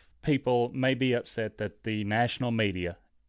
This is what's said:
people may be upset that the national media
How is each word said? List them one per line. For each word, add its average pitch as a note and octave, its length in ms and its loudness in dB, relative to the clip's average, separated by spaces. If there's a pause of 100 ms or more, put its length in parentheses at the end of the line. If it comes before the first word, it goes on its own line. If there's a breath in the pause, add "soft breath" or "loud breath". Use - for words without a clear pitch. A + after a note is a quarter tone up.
(220)
people B2+ 520 2
may C3 200 2
be B2+ 200 2
upset A2 440 -4
that G#2 260 -6
the G#2+ 200 -2
national A#2 460 0
media F#2 480 0 (300)